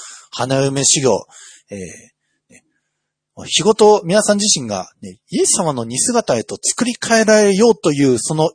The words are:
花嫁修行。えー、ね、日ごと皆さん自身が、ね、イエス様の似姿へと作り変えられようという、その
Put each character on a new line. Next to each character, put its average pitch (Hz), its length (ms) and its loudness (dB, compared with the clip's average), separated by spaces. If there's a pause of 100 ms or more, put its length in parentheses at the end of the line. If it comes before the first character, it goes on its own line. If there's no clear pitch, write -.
(320)
花 131 260 -4
嫁 139 260 -2
修 143 180 0
行。 110 260 0 (420)
え 101 60 -12
ー、 98 40 -12 (760)
ね、 - 120 -20 (800)
日 - 180 -2
ご 214 100 4
と 214 300 6
皆 185 180 2
さ 208 140 0
ん - 20 -2
自 202 220 0
身 123 80 -8
が、 98 240 -8 (100)
ね、 92 180 -16 (100)
イ 311 120 -4
エ 381 40 2
ス - 140 0
様 160 140 -2
の 120 120 -6
似 113 140 -8
姿 226 380 -2
へ 110 60 -4
と - 180 -10
作 - 240 -4
り 240 160 -4
変 226 200 2
え 220 40 2
ら 214 180 4
れ 202 100 4
よ 220 160 4
う 226 100 2
と 165 140 0
い 143 120 0
う、 123 140 2
そ - 160 -6
の 156 200 0